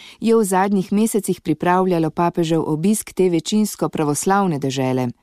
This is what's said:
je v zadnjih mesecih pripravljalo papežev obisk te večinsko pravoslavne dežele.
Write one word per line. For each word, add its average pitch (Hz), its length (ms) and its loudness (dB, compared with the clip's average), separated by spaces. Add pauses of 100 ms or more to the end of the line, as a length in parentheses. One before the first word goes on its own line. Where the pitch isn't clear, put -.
(220)
je 226 140 2
v 226 100 4
zadnjih 190 480 0
mesecih 208 480 0
pripravljalo 175 680 0
papežev 170 580 0
obisk 165 460 -2
te 185 160 2
večinsko 180 600 -2
pravoslavne 160 680 0
dežele. 131 500 -2 (140)